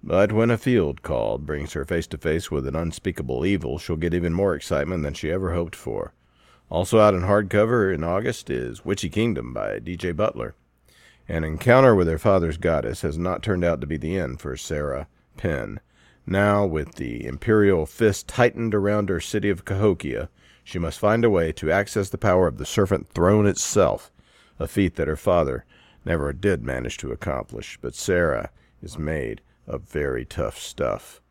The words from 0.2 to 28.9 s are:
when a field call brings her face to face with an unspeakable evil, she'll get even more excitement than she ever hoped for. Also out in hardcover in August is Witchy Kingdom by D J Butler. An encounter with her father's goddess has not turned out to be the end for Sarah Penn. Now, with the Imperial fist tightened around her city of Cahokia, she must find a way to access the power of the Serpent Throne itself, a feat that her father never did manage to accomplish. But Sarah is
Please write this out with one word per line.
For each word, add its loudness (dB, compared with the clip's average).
when 4
a 0
field 2
call -2
brings -8
her -4
face -2
to -10
face -2
with -2
an -6
unspeakable -4
evil, -2
she'll -6
get -2
even 0
more 2
excitement -2
than -4
she -6
ever -2
hoped -4
for. -8
Also 2
out 8
in -2
hardcover 2
in -4
August -4
is -6
Witchy -2
Kingdom -2
by -4
D -8
J -4
Butler. -4
An -4
encounter 6
with 6
her 0
father's 2
goddess -2
has -4
not -4
turned 0
out 0
to -8
be -4
the -4
end -6
for -8
Sarah -6
Penn. -4
Now, 4
with -2
the -8
Imperial 4
fist 0
tightened 0
around 0
her 0
city -2
of -4
Cahokia, 0
she -10
must -4
find 4
a 6
way 2
to -2
access 0
the -8
power 4
of -2
the -6
Serpent 0
Throne 4
itself, 0
a -6
feat 0
that -2
her -2
father 0
never -2
did -2
manage -6
to -8
accomplish. -8
But -8
Sarah 0
is -14